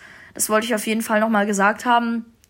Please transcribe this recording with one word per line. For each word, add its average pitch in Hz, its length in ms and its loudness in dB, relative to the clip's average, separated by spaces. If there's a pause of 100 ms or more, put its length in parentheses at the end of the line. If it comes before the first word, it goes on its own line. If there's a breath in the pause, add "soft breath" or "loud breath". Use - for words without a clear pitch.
(340 loud breath)
Das - 140 -4
wollte 214 160 0
ich 233 100 -2
auf 208 120 -4
jeden 220 160 -2
Fall 220 180 0
nochmal 220 240 2
gesagt 208 400 0
haben. 233 400 0 (260)